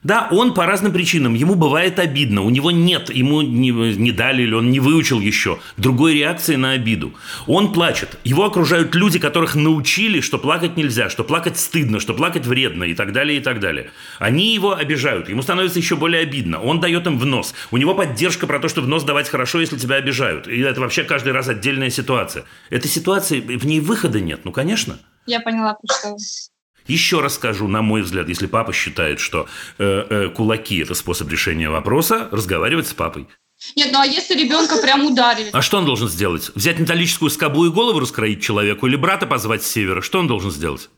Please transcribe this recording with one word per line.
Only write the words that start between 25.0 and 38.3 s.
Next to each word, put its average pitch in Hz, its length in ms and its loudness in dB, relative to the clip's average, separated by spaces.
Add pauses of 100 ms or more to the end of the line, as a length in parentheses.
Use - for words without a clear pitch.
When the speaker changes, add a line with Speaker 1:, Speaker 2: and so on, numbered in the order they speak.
Speaker 2:
Я 233 140 -2
поняла, 226 320 -2
про 220 260 -4
что 214 120 -8
вы. 208 60 -12 (680)
Speaker 1:
Еще 160 360 2
раз 139 120 -2
скажу, 107 320 -2
на 101 160 0
мой 107 200 2
взгляд, 87 260 -4
если 87 180 -4
папа - 260 -2
считает, 78 460 -2
что, - 280 -4 (320)
э, 98 320 0
э, 101 180 0
кулаки — 110 540 -2
это 80 120 -6
способ 85 360 -4
решения 80 400 -2
вопроса, 160 600 0
разговаривать 104 560 0
с - 60 -8
папой. 76 340 -6 (500)
Speaker 2:
Нет, 285 160 2
ну 269 80 2
а 277 60 4
если 359 280 -4
ребенка 311 420 0
прям 277 300 2
ударили? 240 460 2
Speaker 1:
А 131 100 2
что - 160 0
он 175 80 2
должен 117 220 0
сделать? 85 460 -2
Взять 165 240 0
металлическую 165 520 0
скобу 151 340 2
и 170 60 4
голову 208 300 2
раскроить 107 420 -2